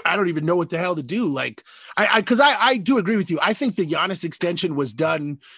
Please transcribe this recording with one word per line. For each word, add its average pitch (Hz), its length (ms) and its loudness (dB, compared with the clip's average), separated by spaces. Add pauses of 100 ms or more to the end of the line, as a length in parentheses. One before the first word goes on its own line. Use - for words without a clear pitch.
I 165 100 2
don't 196 120 0
even 156 160 -2
know 170 120 2
what 170 160 0
the 165 80 -2
hell 180 160 0
to 151 80 -6
do. 196 240 -4
Like, 131 360 -4 (340)
I, 202 160 4
I, 220 100 6
'cause 240 160 2
I, 285 200 6
I 254 180 4
do 220 200 2
agree 208 180 0
with 196 140 0
you. 160 140 -2
I 208 100 2
think 226 220 -2
the 190 100 0
Giannis 170 380 -2
extension 170 520 -4
was 139 160 -2
done 147 460 -2 (200)